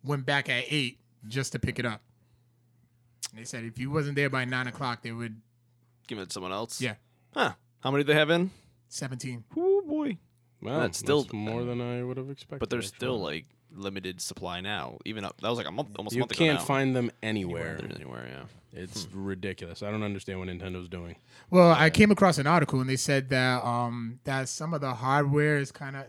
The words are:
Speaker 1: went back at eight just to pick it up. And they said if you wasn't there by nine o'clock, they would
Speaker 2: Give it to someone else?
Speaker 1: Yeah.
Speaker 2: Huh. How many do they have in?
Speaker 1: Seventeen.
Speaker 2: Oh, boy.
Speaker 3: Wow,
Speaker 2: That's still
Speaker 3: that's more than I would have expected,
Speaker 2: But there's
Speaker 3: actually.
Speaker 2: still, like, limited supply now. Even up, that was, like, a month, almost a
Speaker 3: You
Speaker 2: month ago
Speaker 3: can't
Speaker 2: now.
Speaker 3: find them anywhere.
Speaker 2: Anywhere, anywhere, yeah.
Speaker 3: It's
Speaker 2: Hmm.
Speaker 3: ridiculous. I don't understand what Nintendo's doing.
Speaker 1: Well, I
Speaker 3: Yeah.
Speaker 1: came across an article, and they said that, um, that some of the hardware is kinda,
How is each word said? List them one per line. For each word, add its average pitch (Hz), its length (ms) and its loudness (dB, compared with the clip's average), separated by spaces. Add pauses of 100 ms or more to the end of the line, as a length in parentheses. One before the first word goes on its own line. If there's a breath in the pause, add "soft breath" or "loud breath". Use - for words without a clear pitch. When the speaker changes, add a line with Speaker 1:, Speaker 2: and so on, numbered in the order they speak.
Speaker 1:
went 139 220 -4
back 139 240 0
at 123 220 0
eight 135 260 -2 (300)
just 131 240 -4
to - 80 -6
pick - 180 -2
it 123 80 -2
up. 110 160 -4 (1300)
And 110 80 -18
they 117 60 -14
said 120 180 -10
if 117 160 -10
you 131 100 -6
wasn't 143 260 -2
there 143 140 2
by 131 160 -2
nine 127 220 -2
o'clock, 120 340 -6
they 120 100 -8
would 113 300 -8 (640)
Speaker 2:
Give 110 140 -8
it 92 100 -8
to - 40 -10
someone 92 180 -6
else? 107 280 -6
Speaker 1:
Yeah. 113 160 -2 (380)
Speaker 2:
Huh. 196 200 0 (260)
How 131 100 -2
many 139 140 4
do 147 100 4
they 151 60 8
have 151 100 4
in? 175 220 4 (380 soft breath)
Speaker 1:
Seventeen. 127 540 -8 (140)
Speaker 2:
Oh, 381 300 4
boy. 294 320 -2 (420)
Speaker 3:
Wow, 139 200 -2
Speaker 2:
That's 101 180 -2
still 143 240 2
Speaker 3:
that's - 100 -8
more 110 300 -4
than 120 180 -4
I 123 220 -4
would 127 140 -6
have 131 120 -8
expected, 139 300 -14
Speaker 2:
But 113 100 -4
there's 113 220 -2
Speaker 3:
actually. - 60 -20
Speaker 2:
still, 127 220 -2
like, 80 260 -4 (280)
limited 95 480 -8
supply 90 400 -8
now. 92 440 -6
Even 104 200 -6
up, - 160 -10
that 110 80 0
was, 120 80 0
like, 104 80 -6
a 73 60 -6
month, 104 240 -8
almost 104 180 -6
a 117 40 0
Speaker 3:
You - 20 2
Speaker 2:
month 120 140 0
ago - 120 -2
Speaker 3:
can't 151 140 4
Speaker 2:
now. - 60 -4
Speaker 3:
find 135 300 2
them 123 140 2 (140)
anywhere. 85 560 -2
Speaker 2:
Anywhere, - 160 -8
anywhere, 62 320 -12 (460)
yeah. - 100 -14
Speaker 3:
It's 92 220 -10
Speaker 2:
Hmm. 95 200 -10
Speaker 3:
ridiculous. 92 560 -6
I 104 80 -4
don't 107 140 -2
understand 98 340 -6
what 92 120 -6
Nintendo's 90 400 -8
doing. 87 260 -10 (340 loud breath)
Speaker 1:
Well, 175 220 10
I 156 140 8
Speaker 3:
Yeah. 160 40 6
Speaker 1:
came 208 220 8
across 185 260 6
an 139 80 0
article, 147 360 4
and 131 80 -2
they 131 80 2
said 135 320 2
that, 127 360 2
um, 120 600 -2
that 135 220 -2
some 160 280 -6
of 143 60 -4
the 135 120 -2
hardware 143 640 4
is 139 140 -2
kinda, 135 380 -12